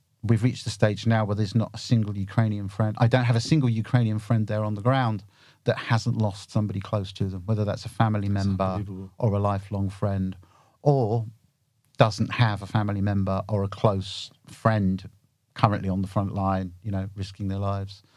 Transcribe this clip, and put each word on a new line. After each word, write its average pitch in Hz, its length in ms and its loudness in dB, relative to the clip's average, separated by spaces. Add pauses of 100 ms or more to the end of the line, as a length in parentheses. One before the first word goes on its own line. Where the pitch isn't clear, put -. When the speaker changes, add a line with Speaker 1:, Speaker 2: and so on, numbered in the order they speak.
(220)
Speaker 1:
we've 110 220 2
reached - 220 0
the - 40 -4
stage 107 380 2
now 113 180 4
where 104 100 0
there's 104 200 0
not 113 180 0
a - 60 -12
single 107 360 2
Ukrainian 104 540 0
friend. 107 300 -2
I 120 80 6
don't 127 160 4
have 120 120 4
a 117 60 2
single 139 300 4
Ukrainian 110 480 2
friend 110 260 0
there 107 180 -2
on 107 120 -2
the 104 80 -8
ground 120 400 0 (400)
that 117 140 0
hasn't 117 420 0
lost 101 320 -2
somebody 101 280 0
close 98 340 -4
to - 120 -4
them, 95 220 -6
whether 107 180 0
that's 98 200 -4
a - 40 -10
family 107 380 0
Speaker 2:
That's 98 180 0
Speaker 1:
member 98 180 2
Speaker 2:
unbelievable. 95 540 -4
Speaker 1:
or 104 160 2
a 101 60 0
lifelong 101 500 -2
friend, 95 460 -4 (480)
or 117 420 2 (720)
doesn't 110 360 2
have 107 280 0
a 98 60 -12
family 104 340 -2
member 98 480 0
or 101 140 0
a 98 40 -2
close 98 600 -2 (180)
friend 98 600 0 (480)
currently 101 340 2
on 95 120 0
the 95 60 -4
front 98 280 -2
line, 95 380 -2 (100)
you 110 80 -6
know, 95 240 -4
risking 98 320 -8
their 98 120 -4
lives. 98 420 -6 (160)